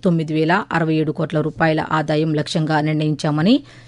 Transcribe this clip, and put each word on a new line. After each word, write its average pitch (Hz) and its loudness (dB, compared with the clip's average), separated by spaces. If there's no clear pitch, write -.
తొమ్మిది 165 0
వేల 160 2
అరవై 160 0
ఏడు 156 0
కోట్ల 156 -2
రూపాయల 156 0
ఆదాయం 156 0
లక్ష్యంగా 151 0
నిర్ణయించామని 156 0